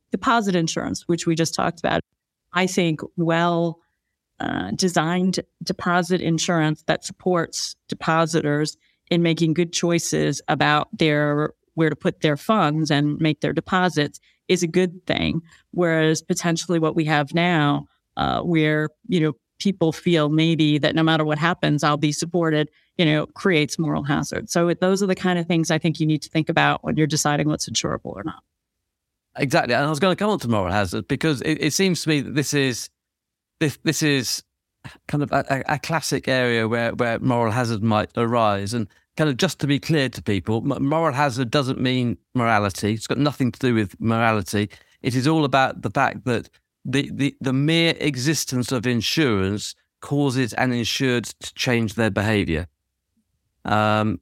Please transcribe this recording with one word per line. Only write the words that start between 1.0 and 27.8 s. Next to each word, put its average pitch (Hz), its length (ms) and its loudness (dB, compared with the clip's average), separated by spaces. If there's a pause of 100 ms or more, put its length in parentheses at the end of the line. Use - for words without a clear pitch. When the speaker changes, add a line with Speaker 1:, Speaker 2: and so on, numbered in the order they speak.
Speaker 1:
which 170 180 -2
we 165 100 2
just 160 180 0
talked - 260 -2
about, - 220 0 (520)
I 185 140 2
think 170 340 -2 (160)
well, 170 600 0 (600)
uh, 90 360 -4
designed 175 640 0 (240)
deposit 180 580 -2
insurance 160 680 0
that - 180 -2
supports - 720 -4 (120)
depositors 156 880 0 (320)
in 175 120 2
making 165 320 2
good 170 200 -2
choices 156 760 0
about 151 400 2 (100)
their, 147 560 2 (220)
where 160 140 2
to 151 60 -2
put - 260 -4
their 151 160 2
funds 160 540 2
and 147 280 0
make 156 220 0
their 151 120 -2
deposits 165 680 -2 (280)
is 180 160 2
a 170 40 2
good 180 380 0
thing. - 360 -2 (300)
Whereas 160 500 2
potentially 170 580 -2
what 156 160 0
we 160 100 0
have 147 280 0
now, 151 540 2 (300)
uh, 65 240 0
where, 151 480 0 (180)
you 185 120 0
know, 151 140 2 (260)
people 180 340 0
feel 156 360 2
maybe 156 480 4
that 147 160 0
no 160 100 2
matter 160 200 2
what 151 140 -2
happens, 156 460 0
I'll 147 120 4
be 151 160 0
supported, 160 580 0 (280)
you 180 80 4
know, 151 220 2
creates 151 520 0
moral 151 240 -2
hazard. 151 460 -4
So 170 180 2
it, 170 140 -2
those 190 200 2
are 202 60 0
the 185 80 0
kind 180 240 0
of 165 60 -2
things 165 260 0
I 160 60 2
think 160 220 -2
you 160 60 0
need 156 180 0
to - 60 -16
think 160 200 -2
about 147 340 0
when 151 140 -2
you're 156 100 4
deciding 147 400 0
what's - 220 -4
insurable - 460 -4